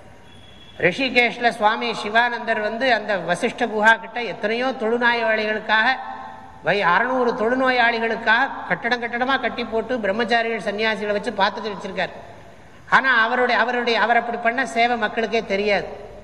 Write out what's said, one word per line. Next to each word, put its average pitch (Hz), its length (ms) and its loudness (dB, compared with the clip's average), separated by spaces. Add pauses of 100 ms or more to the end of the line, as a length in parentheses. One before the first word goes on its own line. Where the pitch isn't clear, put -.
(760)
ரிஷிகேஷ்ல 233 720 2
சுவாமி 226 440 0
சிவானந்தர் 220 680 0
வந்து 226 320 0
அந்த 208 240 0
வசிஷ்ட 175 480 -2
குஹா 214 340 4
கிட்ட 220 220 -10
எத்தனையோ 226 440 -2
தொழுநோயாளிகளுக்காக 220 1200 0 (760)
வை-, 185 180 2
அறுநூறு 233 500 2
தொழுநோயாளிகளுக்காக 233 1200 2 (180)
கட்டடம் 233 360 -2
கட்டடமா 254 360 0
கட்டி 240 260 -4
போட்டு 226 320 -2
பிரம்மச்சாரிகள் 226 680 0
சன்னியாசிகளை 214 460 -2
வச்சு 208 200 -2
பார்த்துட்டு 214 400 0
வச்சிருக்காரு. 185 420 -6 (760)
ஆனா 240 340 4
அவருடைய, 240 380 2
அவருடைய, 240 380 0
அவர் 233 180 4
அப்படி 233 200 -2
பண்ண 240 280 0
சேவை 240 320 2
மக்களுக்கே 220 480 -2
தெரியாது. 202 420 0 (360)